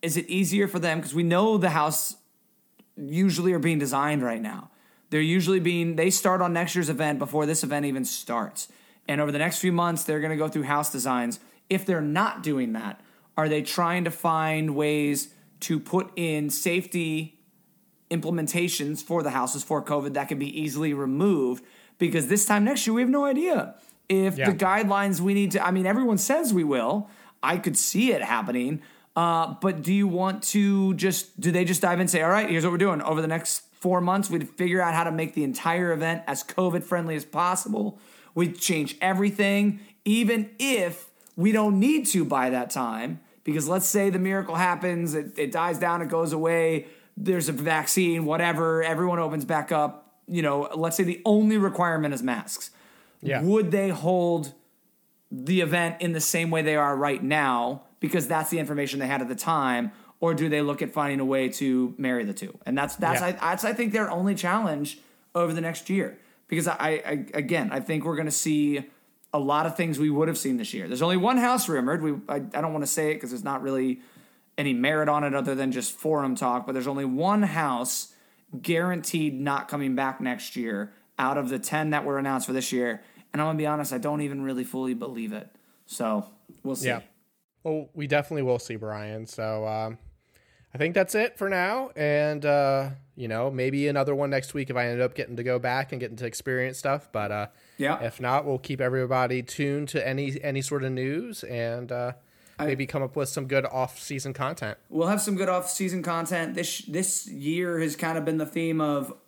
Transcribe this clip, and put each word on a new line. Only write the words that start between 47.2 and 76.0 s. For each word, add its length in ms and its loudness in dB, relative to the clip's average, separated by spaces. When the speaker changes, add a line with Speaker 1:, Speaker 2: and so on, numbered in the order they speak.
Speaker 1:
a 40 -2
vaccine, 760 2
whatever, 560 2
everyone 360 2
opens 260 0
back 280 0
up. 420 -2
You 140 0
know, 320 2
let's 220 -2
say 80 2
the 200 -2
only 340 6
requirement 560 2
is 80 -2
masks. 480 -4
Speaker 2:
Yeah. 200 0
Speaker 1:
Would 280 4
they 180 2
hold 640 0
the 300 2
event 380 2
in 120 0
the 80 -2
same 300 0
way 120 2
they 140 2
are 200 2
right 260 0
now? 600 2
Because 260 0
that's 240 0
the 80 0
information 400 -2
they 80 -2
had 160 0
at 60 -6
the 60 -4
time, 580 0
or 140 2
do 140 0
they 140 2
look 200 -2
at 100 -4
finding 280 0
a 40 0
way 240 2
to 500 0
marry 260 0
the 100 -4
two? 320 -12
And 100 -2
that's, 200 -2
that's, 240 0
Speaker 2:
Yeah. 80 0
Speaker 1:
I, 40 -2
that's, 320 -2
I 80 0
think, 200 -2
their 180 0
only 240 0
challenge 640 -2
over 180 2
the 80 -2
next 300 -6
year. 280 0
Because 180 0
I, 100 0
I, 280 -4
again, 380 0
I 80 -2
think 240 -4
we're 120 -2
gonna 140 -4
see 540 0
a 60 0
lot 280 2
of 100 -4
things 220 -2
we 120 2
would 180 2
have 100 -2
seen 180 0
this 180 -4
year. 140 -8
There's 140 -2
only 140 2
one 220 4
house 300 2
rumored. 340 0
We, 120 0
I, 80 -2
I 240 -4
don't 120 -2
wanna 160 -2
say 240 0
it 80 -4
'cause 100 -8
there's 140 -8
not 180 -4
really 380 -2
any 160 2
merit 340 2
on 160 2
it 100 0
other 200 0
than 180 -2
just 200 -4
forum 420 0